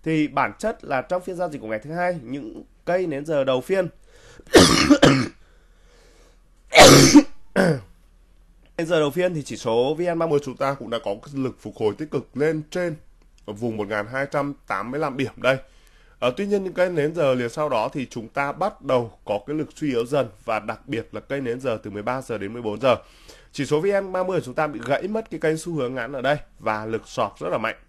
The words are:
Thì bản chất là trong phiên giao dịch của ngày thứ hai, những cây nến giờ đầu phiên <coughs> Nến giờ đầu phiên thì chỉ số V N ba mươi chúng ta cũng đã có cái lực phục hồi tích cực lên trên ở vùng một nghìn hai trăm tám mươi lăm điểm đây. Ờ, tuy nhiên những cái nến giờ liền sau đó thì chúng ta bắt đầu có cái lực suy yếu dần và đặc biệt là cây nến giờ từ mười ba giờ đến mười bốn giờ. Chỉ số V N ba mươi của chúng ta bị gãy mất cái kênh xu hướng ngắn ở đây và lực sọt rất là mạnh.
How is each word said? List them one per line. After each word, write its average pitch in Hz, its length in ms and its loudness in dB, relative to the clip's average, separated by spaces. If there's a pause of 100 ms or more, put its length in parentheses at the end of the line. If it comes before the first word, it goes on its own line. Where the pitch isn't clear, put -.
Thì 156 240 0
bản 127 320 -2
chất - 240 -6
là 135 180 -2
trong 180 200 -4
phiên 185 140 -10
giao 175 140 -4
dịch 143 120 -10
của 110 60 -12
ngày 110 160 -4
thứ 143 80 -14
hai, 175 320 -4
những 135 400 -12 (220)
cây 180 220 0
nến 147 180 -6
giờ 147 180 0
đầu 131 180 0
phiên 185 260 -2 (680)
<coughs> - 40 8 (4000)
Nến 170 100 -4
giờ 165 120 2
đầu 147 100 2
phiên 180 240 0
thì 151 100 -6
chỉ 117 140 -10
số 123 360 0
V 156 80 -4 (140)
N 165 40 -4
ba 165 80 0
mươi 147 160 2
chúng 127 140 -10
ta 139 160 -2
cũng 123 160 -10
đã 113 140 -4
có 101 200 -4
cái 139 200 -8
lực 127 160 -6
phục 107 160 -12
hồi 107 220 0
tích 151 140 -10
cực 123 260 -6
lên 156 320 -2
trên 175 260 -4 (500)
ở 104 80 -10
vùng 110 240 -6
một 104 100 -4
nghìn 104 240 -2
hai 135 200 -4
trăm 143 220 -2 (140)
tám 104 240 -6
mươi 139 80 -6
lăm 143 180 -4
điểm 127 200 -4
đây. 131 200 2 (640)
Ờ, - 180 0
tuy 202 80 -4
nhiên 202 180 0
những 185 100 -8
cái 180 160 2
nến 165 260 -2
giờ 147 180 2
liền 123 160 -2
sau 151 200 -4
đó 120 240 0
thì 135 120 -6
chúng 113 220 -12
ta 139 240 -4
bắt 180 300 -6
đầu 123 300 0 (140)
có 104 220 -2
cái 147 80 -6
lực 151 200 -4
suy 151 140 -4
yếu 117 160 0
dần 127 240 -2 (160)
và 110 140 -2
đặc 107 280 -8
biệt 113 240 -6
là 107 100 -12
cây 139 200 -6
nến 123 180 -4
giờ 123 240 -4
từ 104 80 -10
mười 104 120 -8
ba 123 180 -4
giờ 120 160 -8
đến 98 160 -8
mười 120 80 -12
bốn 107 200 -6
giờ. 127 140 4 (560)
Chỉ 143 140 -6
số 151 140 0
V 160 60 -4 (160)
N 190 100 -10
ba 185 120 -2
mươi 180 160 -2
của - 60 -6
chúng 127 100 -14
ta 156 120 0
bị 143 180 -10
gãy 143 220 -2
mất 220 220 -6
cái 160 100 -10
kênh 160 180 0
xu 170 160 -8
hướng 131 220 -4
ngắn 123 180 -8
ở 131 80 -8
đây 139 160 2 (220)
và 107 260 -2
lực 110 220 -6
sọt 107 320 -4
rất 151 100 -6
là 160 80 -2
mạnh. 110 180 -4 (140)